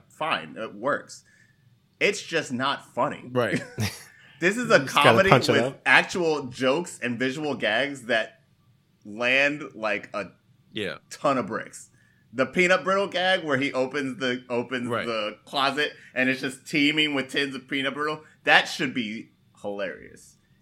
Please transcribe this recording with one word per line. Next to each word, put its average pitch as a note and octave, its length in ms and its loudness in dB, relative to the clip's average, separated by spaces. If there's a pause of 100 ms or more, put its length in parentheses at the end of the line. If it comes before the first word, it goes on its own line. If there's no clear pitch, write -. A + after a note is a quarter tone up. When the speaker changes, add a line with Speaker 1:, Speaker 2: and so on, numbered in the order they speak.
Speaker 1:
Fine, F2+ 500 -6
it G#2+ 180 -10
works. A#2 480 -6 (760)
It's F#3+ 220 0
just D3+ 320 -4
not C3 400 -4
funny. A#2+ 380 -2
Speaker 2:
Right. A#2+ 300 0 (160)
Speaker 1:
<laughs> G#2+ 140 -2 (480)
This G3 180 2
is A#3+ 140 -4
a - 60 4
Speaker 3:
You - 60 10
just C3 120 -6
gotta C#3+ 140 8
Speaker 1:
comedy A#2 200 8
Speaker 3:
punch C3 180 6
it B2+ 60 4
Speaker 1:
with - 100 4
Speaker 3:
up. C3+ 220 -4
Speaker 1:
actual D#3 600 4
jokes C3 540 -2
and A#2+ 160 -4
visual C3 380 -2
gags A#2+ 520 -2
that A2+ 340 -2 (640)
land C3 580 0 (100)
like G#2 400 -4
a G2 180 -6 (420)
Speaker 2:
Yeah. G2 240 -6 (120)
Speaker 1:
ton C#3 280 0
of A2 100 -2
bricks. - 420 -10 (440)
The B2+ 120 0
peanut F3+ 380 2
brittle G3 240 0
gag F3+ 380 0
where C#3 120 2
he C#3 140 0
opens C3 480 -2
the, B2 300 -2
opens B2 400 -4
Speaker 2:
Right. A2+ 160 -2
Speaker 1:
the A2 400 -4
closet C#3+ 480 0 (200)
and B2+ 160 2
it's C3 120 -2
just C3+ 260 -8
teeming D3+ 480 2
with C3 160 -4
tins C#3 240 -2
of B2+ 140 -14
peanut C#3 240 -2
brittle, D3+ 300 -6 (200)
that D#3+ 240 6
should C#3+ 260 -4
be A2 360 -6 (320)
hilarious. - 720 -10 (260)